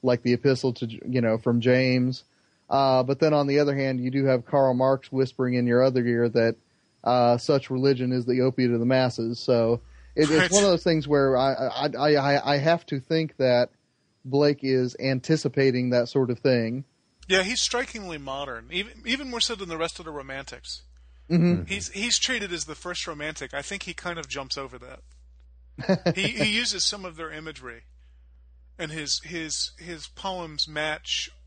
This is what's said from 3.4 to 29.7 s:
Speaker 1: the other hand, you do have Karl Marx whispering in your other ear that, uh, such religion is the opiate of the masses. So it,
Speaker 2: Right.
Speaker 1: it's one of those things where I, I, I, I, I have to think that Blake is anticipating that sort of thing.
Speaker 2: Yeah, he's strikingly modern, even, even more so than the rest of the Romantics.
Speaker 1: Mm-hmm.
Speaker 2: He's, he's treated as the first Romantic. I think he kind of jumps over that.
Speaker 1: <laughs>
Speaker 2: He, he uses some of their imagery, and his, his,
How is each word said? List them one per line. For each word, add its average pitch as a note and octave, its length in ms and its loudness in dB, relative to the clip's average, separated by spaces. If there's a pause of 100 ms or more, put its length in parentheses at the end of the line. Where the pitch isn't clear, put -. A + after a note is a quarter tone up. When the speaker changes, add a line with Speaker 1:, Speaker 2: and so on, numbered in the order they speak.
Speaker 1:
the C#3 120 4
other C#3+ 160 2
hand, C3+ 260 -2
you B2+ 80 -2
do C3+ 160 0
have B2+ 200 2
Karl C3+ 280 4
Marx C3 380 2
whispering B2+ 440 0
in B2 120 2
your A#2+ 160 6
other B2+ 220 2
ear A#2+ 240 2
that, A2+ 260 2 (480)
uh, A#2+ 340 4
such C3+ 320 0
religion B2+ 420 2
is B2+ 140 -2
the B2+ 160 2
opiate B2+ 300 2
of A#2 80 2
the A#2 60 0
masses. A#2+ 540 0
So A#2 420 2 (340)
it, D3+ 140 4
Speaker 2:
Right. D#3+ 140 4
Speaker 1:
it's F3 100 0
one G3+ 120 6
of G3 40 6
those E3+ 140 2
things D#3+ 240 2
where C#3 300 4
I, C3+ 160 2
I, B2+ 340 -4 (100)
I, D3+ 180 4
I, C#3 400 2
I - 20 0
have E3 300 0
to C#3+ 120 -4
think D#3+ 380 -4
that B2 320 4 (560)
Blake C#3 380 2
is B2+ 360 2
anticipating C3 920 0
that A#2+ 180 2
sort C3 200 0
of A#2 100 -2
thing. B2 440 0 (440)
Speaker 2:
Yeah, F#3+ 160 4
he's A3+ 180 -4
strikingly G#3+ 560 -6
modern, C3+ 540 -10
even, A3 340 -8
even C4 240 -4
more A#3+ 100 -6
so A3+ 160 -2
than F#3 140 -10
the E3 80 -6
rest E3 220 -4
of E3+ 60 -16
the D#3+ 60 -12
Romantics. C3+ 720 -14 (460)
Speaker 1:
Mm-hmm. F3 360 2
Speaker 2:
He's, G3 240 -8
he's A3+ 300 -4
treated G#3+ 320 -4
as D#3+ 140 -8
the D3+ 100 -14
first - 320 -10
Romantic. D3+ 460 -10
I C#3 80 -8
think G3 220 -10
he F3+ 100 -12
kind E3+ 260 -10
of C#3+ 80 -14
jumps C3+ 300 -8
over B2+ 220 -12
that. C3 200 -20 (1120)
Speaker 1:
<laughs> - 40 -2
Speaker 2:
He, F#3+ 120 -2
he G#3+ 280 0
uses A3 280 -2
some G3+ 220 -4
of E3+ 100 -12
their D#3+ 160 -10
imagery, C3 520 -14 (920)
and D#3+ 140 -8
his, D3+ 320 -6
his, D#3+ 540 -8